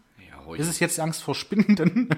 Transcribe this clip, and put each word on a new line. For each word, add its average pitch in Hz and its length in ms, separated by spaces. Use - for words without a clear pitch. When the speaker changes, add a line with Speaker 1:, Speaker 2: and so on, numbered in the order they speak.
Speaker 1:
Ja, - 160
hoi. 85 140
Speaker 2:
Ist 160 100
es 165 120
jetzt 170 200
Angst 160 220
vor 143 120
Spinnen? 202 840